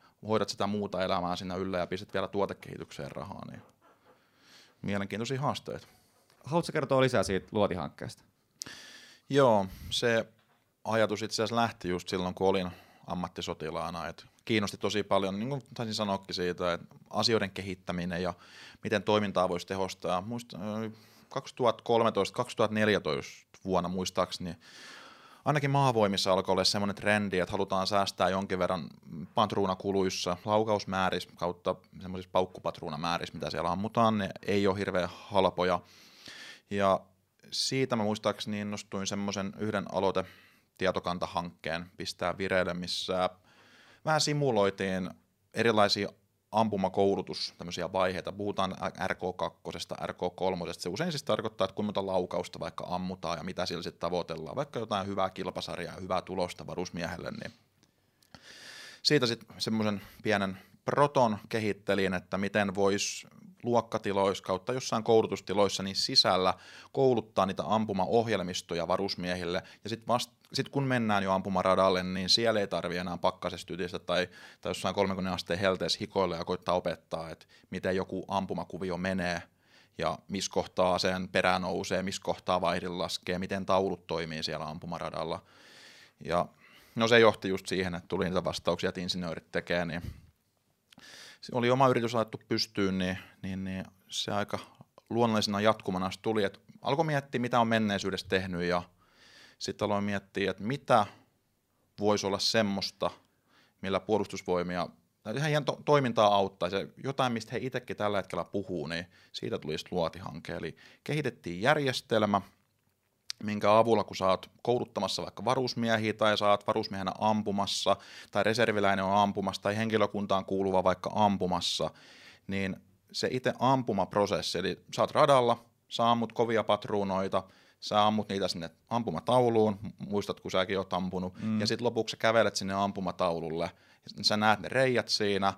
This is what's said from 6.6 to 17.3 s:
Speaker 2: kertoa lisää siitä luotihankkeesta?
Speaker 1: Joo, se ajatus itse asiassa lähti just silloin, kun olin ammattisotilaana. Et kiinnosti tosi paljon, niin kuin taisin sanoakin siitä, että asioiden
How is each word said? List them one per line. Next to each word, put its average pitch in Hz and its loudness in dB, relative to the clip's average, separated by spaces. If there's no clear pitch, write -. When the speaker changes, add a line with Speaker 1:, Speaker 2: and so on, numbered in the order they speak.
Speaker 2:
kertoa 135 2
lisää 123 4
siitä 95 -2
luotihankkeesta? 90 -2
Speaker 1:
Joo, 123 6
se 113 0
ajatus 107 2
itse 110 -4
asiassa 113 0
lähti 113 0
just 87 -4
silloin, 90 -2
kun 95 2
olin 95 2
ammattisotilaana. 85 -6
Et - -14
kiinnosti 107 0
tosi 101 0
paljon, 98 0
niin 117 -6
kuin 139 -6
taisin 110 -6
sanoakin 98 -2
siitä, 87 -2
että 82 -8
asioiden 104 0